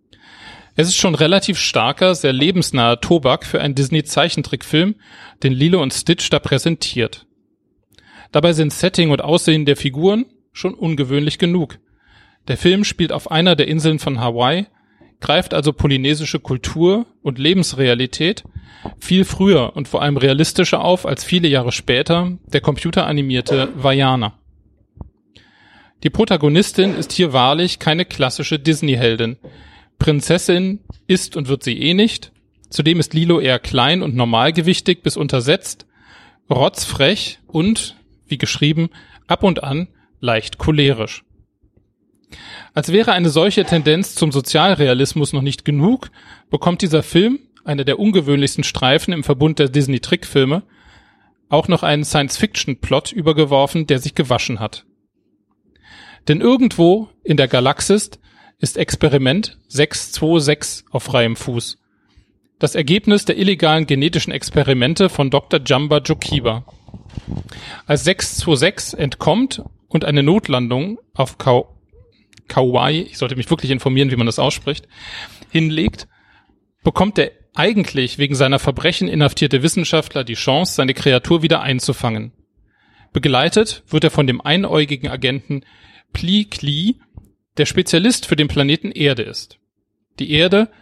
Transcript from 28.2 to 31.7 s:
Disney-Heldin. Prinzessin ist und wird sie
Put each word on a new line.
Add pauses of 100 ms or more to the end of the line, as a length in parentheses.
Disney-Heldin. (640)
Prinzessin (280)
ist
und
wird
sie